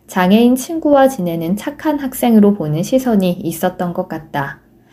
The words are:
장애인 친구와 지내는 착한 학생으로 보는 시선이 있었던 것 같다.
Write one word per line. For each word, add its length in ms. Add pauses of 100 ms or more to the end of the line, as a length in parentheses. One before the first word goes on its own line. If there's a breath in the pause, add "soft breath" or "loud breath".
장애인 500
친구와 520
지내는 480
착한 420
학생으로 560
보는 300
시선이 480
있었던 640
것 140
같다. 520 (340 loud breath)